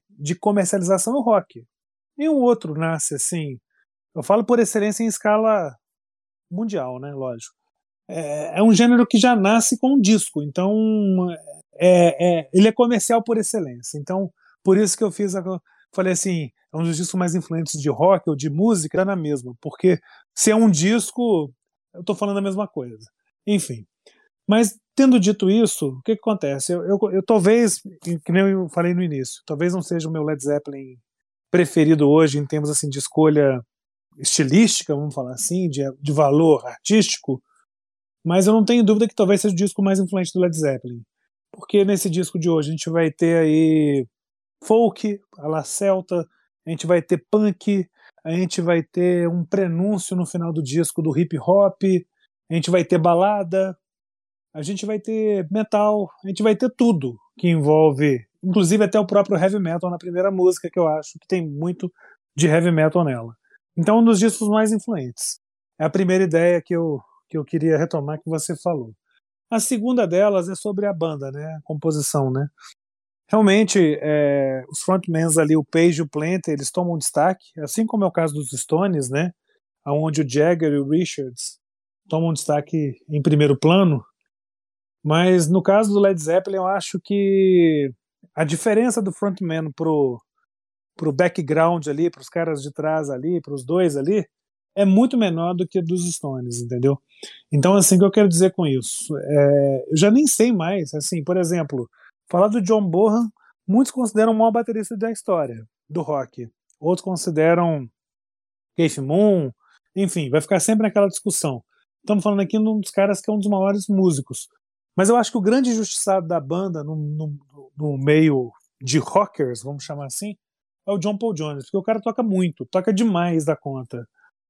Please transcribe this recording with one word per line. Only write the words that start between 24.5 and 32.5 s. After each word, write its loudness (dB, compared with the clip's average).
tendo 6
dito 2
isso, 2
o -8
que -2
que -18
acontece? -4
Eu, -4
eu, -2
eu 0
talvez, 2
que -6
nem 4
eu -2
falei -2
no -2
início, -6
talvez -4
não -4
seja -6
o -6
meu -4
Led -4
Zeppelin -6
preferido 4
hoje, 4
em -4
termos, -4